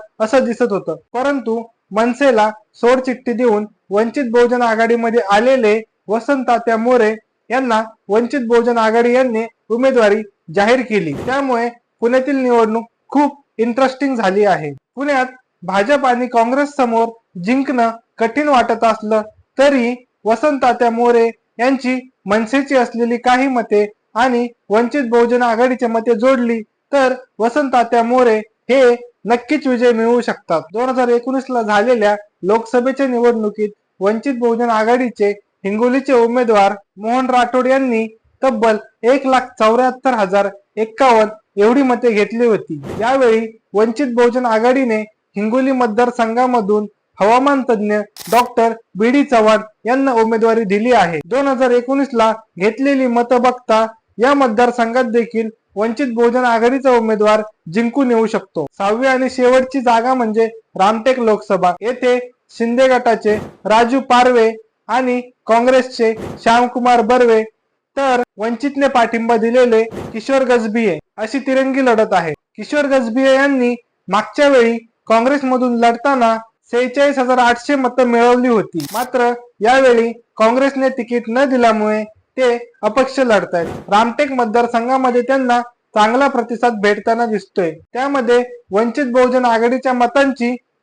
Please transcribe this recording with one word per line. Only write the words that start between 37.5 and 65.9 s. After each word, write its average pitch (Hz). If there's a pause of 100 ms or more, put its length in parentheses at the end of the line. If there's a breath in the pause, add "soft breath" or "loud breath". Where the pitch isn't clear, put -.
यांनी 254 (360)
तब्बल 226 (280)
एक 269
लाख 254 (100)
चौऱ्याहत्तर 247
हजार 202 (280)
एक्कावन्न 220 (280)
एवढी 233
मते 247
घेतली 220
होती. 175 (200)
यावेळी 226 (280)
वंचित 233
बहुजन 240
आघाडीने 233 (360)
हिंगोली 240
मतदारसंघामधून 233 (320)
हवामान 254
तज्ञ 208 (340)
डॉक्टर 233 (220)
बी 220
डी 285
चव्हाण 220 (260)
यांना 269
उमेदवारी 226
दिली 214
आहे. 170
दोन 262
हजार 254
एकोणीस 262
ला 226 (260)
घेतलेली 262
मतं 240
बघता 226 (320)
या 247
मतदारसंघात 240
देखील 226 (280)
वंचित 226
बहुजन 240
आघाडीचा 247
उमेदवार 214 (300)
जिंकून 233
येऊ 226
शकतो. 202 (120)
सहावी 214
आणि 262
शेवटची 254
जागा 233
म्हणजे 226 (320)
रामटेक 220
लोकसभा. 202
येथे 247 (320)
शिंदे 240
गटाचे 233 (280)
राजू 233
पारवे 247 (380)
आणि 247 (260)
काँग्रेसचे 240 (300)